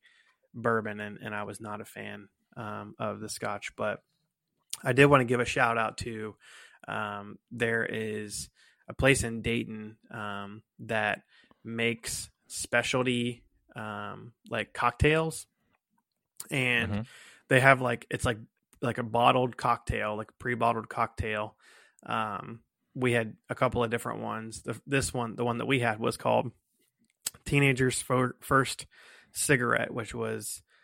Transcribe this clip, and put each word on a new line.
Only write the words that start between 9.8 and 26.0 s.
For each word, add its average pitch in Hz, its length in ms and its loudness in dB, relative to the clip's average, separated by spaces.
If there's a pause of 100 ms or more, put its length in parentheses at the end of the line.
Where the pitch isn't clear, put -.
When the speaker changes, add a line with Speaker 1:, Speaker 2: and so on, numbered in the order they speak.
Speaker 1:
um, 104 520 -8 (180)
that 110 420 -2 (420)
makes 117 640 -4 (180)
specialty, 120 960 0 (320)
um, 104 600 -10 (160)
like, 113 240 -4
cocktails, 151 720 2 (1040)
and 123 400 0
Speaker 2:
Mm-hmm. 104 120 -2 (460)
Speaker 1:
they 131 120 8
have, 135 200 8
like, 120 300 -2
it's - 140 -6
like, 120 140 0 (420)
like 120 180 -2
a 127 60 -2
bottled 120 520 4
cocktail, 110 600 0
like 107 140 -8
a - 40 -20
pre-bottled 117 540 0
cocktail. 110 680 -2 (480)
Um, 110 580 -4 (320)
we 127 180 2
had 113 240 0 (120)
a 120 60 -4
couple 120 300 2
of 113 60 -2
different 117 320 -4
ones. 110 400 -8
The, 117 240 -8
this 135 280 0
one, 120 220 -4
the 120 80 -2
one 117 140 0
that 117 80 -4
we 131 120 2
had 113 220 0